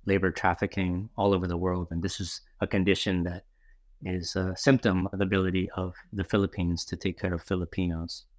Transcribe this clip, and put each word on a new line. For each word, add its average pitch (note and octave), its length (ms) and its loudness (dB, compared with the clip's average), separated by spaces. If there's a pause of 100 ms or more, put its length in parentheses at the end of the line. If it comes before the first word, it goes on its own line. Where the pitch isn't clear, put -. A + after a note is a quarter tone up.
labor F#2+ 240 4
trafficking F#2 840 0
all G2+ 180 4
over F2+ 120 0
the F2 100 -2
world. F2+ 340 0
And E2 120 -2
this F#2 180 -4
is - 200 -6 (200)
a G2 60 0
condition F#2 580 2
that F2 200 -6 (580)
is F#2 340 -4
a F#2 200 0
symptom G2 560 4
of F#2+ 60 -6
the G2 60 2
ability F#2+ 520 2
of F#2 180 -4 (180)
the G2 120 -2
Philippines F#2 640 0
to F#2 100 -8
take - 220 -4
care F2+ 160 -2
of E2 80 -6
Filipinos. F2 840 -4 (140)